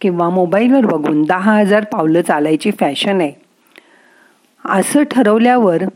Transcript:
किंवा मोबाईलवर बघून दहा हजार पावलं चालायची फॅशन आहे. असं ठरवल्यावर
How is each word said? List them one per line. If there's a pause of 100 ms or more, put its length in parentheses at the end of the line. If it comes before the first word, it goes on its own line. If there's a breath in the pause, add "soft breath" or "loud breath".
किंवा
मोबाईलवर
बघून
दहा
हजार
पावलं
चालायची
फॅशन
आहे. (1300 soft breath)
असं
ठरवल्यावर (140)